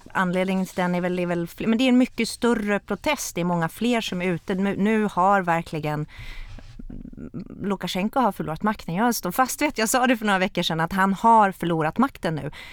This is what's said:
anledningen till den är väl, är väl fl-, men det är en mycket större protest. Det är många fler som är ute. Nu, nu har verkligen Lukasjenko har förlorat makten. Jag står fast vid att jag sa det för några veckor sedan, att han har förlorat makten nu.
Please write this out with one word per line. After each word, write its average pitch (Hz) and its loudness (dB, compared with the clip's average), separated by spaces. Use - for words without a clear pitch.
anledningen 185 0
till - -18
den 180 0
är 175 0
väl, 180 -2
är 180 0
väl 175 -2
fl-, - -10
men 220 2
det 262 2
är 262 6
en 247 6
mycket 233 0
större 208 0
protest. - -4
Det 175 -2
är 170 0
många 170 0
fler 233 0
som 180 -4
är 180 -2
ute. 185 -2
Nu, 196 0
nu 214 2
har 196 4
verkligen 156 -2
Lukasjenko 190 -2
har 220 4
förlorat 160 -6
makten. 208 -2
Jag 226 2
står 180 -4
fast 262 0
vid 294 2
att - -4
jag 220 2
sa 254 2
det 254 4
för 220 -6
några 196 4
veckor 185 0
sedan, 165 -2
att 165 -2
han 196 2
har 220 6
förlorat 165 0
makten 226 0
nu. 147 -4